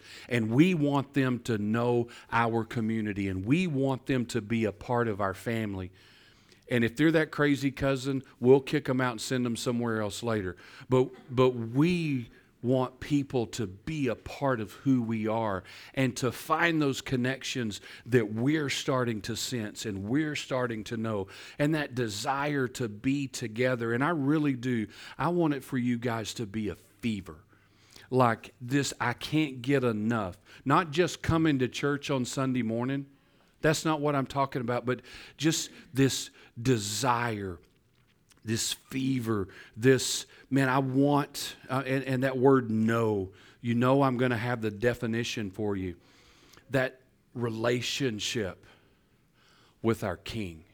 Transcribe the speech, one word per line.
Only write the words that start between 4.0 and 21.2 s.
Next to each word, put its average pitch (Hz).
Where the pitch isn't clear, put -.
them 127
to 120
be 110
a 98
part 120
of 101
our 98
family. 101
And 120
if 113
they're 156
that 156
crazy 143
cousin, 135
we'll 131
kick 139
'em 127
out 127
and 110
send 123
'em 117
somewhere 117
else 104
later. 107
But, 131
but 127
we, 135
want 127
people 139
to 110
be 139
a 107
part 131
of 107
who 131
we 110
are 107
and 127
to 123
find 165
those 139
connections 127
that 113
we're 139
starting 120
to 113
sense 107
and 98
we're 147
starting 123
to 117
know, 110